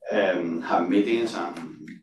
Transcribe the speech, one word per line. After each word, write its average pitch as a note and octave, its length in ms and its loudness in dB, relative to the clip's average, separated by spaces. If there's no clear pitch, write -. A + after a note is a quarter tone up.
um, F2 520 0
have F2 260 2
meetings G#2+ 460 4
and - 520 -8